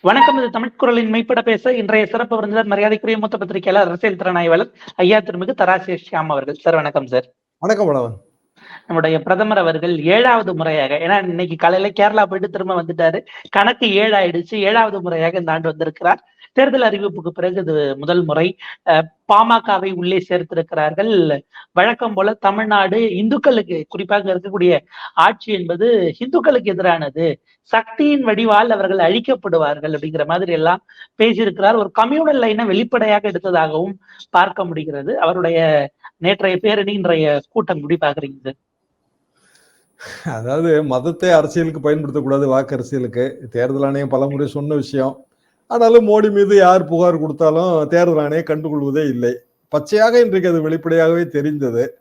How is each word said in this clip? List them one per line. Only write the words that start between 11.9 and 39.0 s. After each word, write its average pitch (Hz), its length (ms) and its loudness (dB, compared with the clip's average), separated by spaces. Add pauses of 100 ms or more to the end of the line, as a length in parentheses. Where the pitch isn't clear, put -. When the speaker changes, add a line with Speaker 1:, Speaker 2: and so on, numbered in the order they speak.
Speaker 1:
கேரளா 208 260 4
போயிட்டு 190 240 -6
திரும்ப 185 340 -4
வந்துட்டாரு, 165 380 -2 (280)
கணக்கு 220 440 0
ஏழு 208 220 2
ஆயிடுச்சு, 175 400 0
ஏழாவது 208 460 0
முறையாக 165 380 -2
இந்த 165 120 -4
ஆண்டு 160 180 -2
வந்திருக்கிறார். 160 540 -2 (300)
தேர்தல் 262 280 2
அறிவிப்புக்கு 196 460 -2
பிறகு 180 340 -4
இது 151 360 -2
முதல் 170 280 0
முறை. 156 320 -2 (280)
அஹ், 165 180 4 (300)
பாமகவை 214 600 2
உள்ளே 180 360 -2
சேர்த்திருக்கிறார்கள். 165 1120 -2 (320)
வழக்கம் 226 400 0
போல 202 200 0
தமிழ்நாடு 208 840 0
இந்துக்களுக்கு, 208 720 0
குறிப்பாக 196 460 -4
இருக்கக்கூடிய 180 460 0 (340)
ஆட்சி 208 400 2
என்பது 180 680 0
இந்துக்களுக்கு 254 520 0
எதிரானது, 165 640 -2 (260)
சக்தியின் 294 640 0
வடிவால் 220 460 2
அவர்கள் 196 280 0
அழிக்கப்படுவார்கள் 165 960 0
அப்படிங்கிற 156 320 -4
மாதிரி 175 260 -2
எல்லாம் 165 320 0 (340)
பேசியிருக்கிறார். 214 580 2
ஒரு 208 160 -2
கம்யூனல் 277 500 2
லைனை 220 240 0
வெளிப்படையாக 214 640 0
எடுத்ததாகவும் 175 640 -2 (340)
பார்க்க 190 360 2
முடிகிறது. 156 540 -6
அவருடைய 165 720 0 (280)
நேற்றைய 185 400 0
பேரணி, 208 360 0
இன்றைய 160 560 0
கூட்டம் 185 280 -4
எப்படி 147 240 -2
பாக்குறீங்க 139 420 -6
சார்? 135 120 -10 (1800)